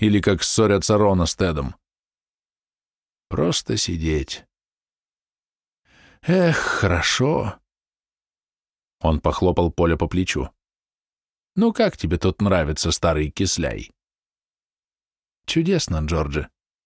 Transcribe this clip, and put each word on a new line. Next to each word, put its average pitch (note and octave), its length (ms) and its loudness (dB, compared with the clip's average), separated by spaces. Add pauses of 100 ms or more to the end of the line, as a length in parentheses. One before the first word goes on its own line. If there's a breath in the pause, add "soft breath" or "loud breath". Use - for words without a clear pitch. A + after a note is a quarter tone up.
или G#2 200 4
как F#2+ 240 0
ссорятся G#2 540 2
Рона F#2+ 300 2
с - 60 -4
Тедом. D#2 440 -4 (1500)
Просто D3 480 -2
сидеть. D#2+ 680 -4 (1800 soft breath)
Эх, E3+ 340 2
хорошо. A2 1000 0 (1400)
Он D#2+ 220 0
похлопал F2 500 0
Поля E2+ 240 2
по D#2 140 -2
плечу. F2+ 400 -4 (1080)
Ну A3+ 160 2
как G#3+ 240 0
тебе E2+ 220 -2
тут - 240 -2
нравится, E2+ 500 2
старый D2+ 400 0
кисляй? D2+ 600 -4 (1500)
Чудесно, D#3+ 600 0
Джорджи. D2+ 440 -2 (360)